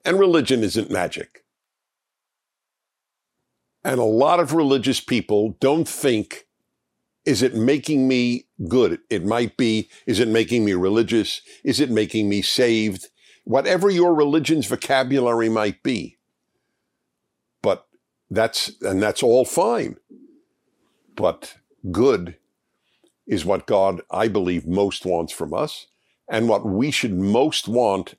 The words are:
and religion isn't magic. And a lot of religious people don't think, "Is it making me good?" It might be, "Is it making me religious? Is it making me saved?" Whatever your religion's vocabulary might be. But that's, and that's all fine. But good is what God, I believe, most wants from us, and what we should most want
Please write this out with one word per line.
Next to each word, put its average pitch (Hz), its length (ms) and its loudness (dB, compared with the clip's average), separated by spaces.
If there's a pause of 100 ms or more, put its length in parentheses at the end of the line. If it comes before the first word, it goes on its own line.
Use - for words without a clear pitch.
and 180 140 0
religion 156 460 2
isn't 104 260 -2
magic. - 540 -6 (2500)
And 123 160 -2
a 113 40 2
lot 135 360 4
of 151 140 0
religious 135 460 2
people 107 600 -2
don't 147 280 2
think, - 600 -4 (800)
"Is 143 180 2
it 127 100 2
making 131 540 0
me 123 400 0 (200)
good?" 117 320 2 (120)
It 95 140 -4
might 113 320 -2
be, 110 320 -2 (180)
"Is 110 120 0
it 120 80 2
making 110 380 2
me 101 80 0
religious? 101 680 0 (220)
Is 131 160 -2
it 143 120 0
making 107 380 0
me 101 120 0
saved?" 110 680 0 (340)
Whatever 175 480 2
your 175 240 4
religion's 151 500 2
vocabulary 123 840 0
might 107 340 -2
be. 123 340 -4 (1400)
But 95 240 -2 (440)
that's, 110 420 -2 (100)
and 95 220 -2
that's 104 180 -2
all 123 240 4
fine. 202 520 -2 (1200)
But - 420 -4 (340)
good 95 460 0 (880)
is 80 180 -2
what 95 220 -2
God, 98 420 2
I 110 180 -2
believe, 90 400 -2
most 95 380 -2
wants 85 280 -4
from 76 200 -8
us, 139 340 -6 (400)
and 113 200 -2
what 104 160 2
we 113 280 -2
should 110 220 -2
most 104 540 0
want 104 520 -2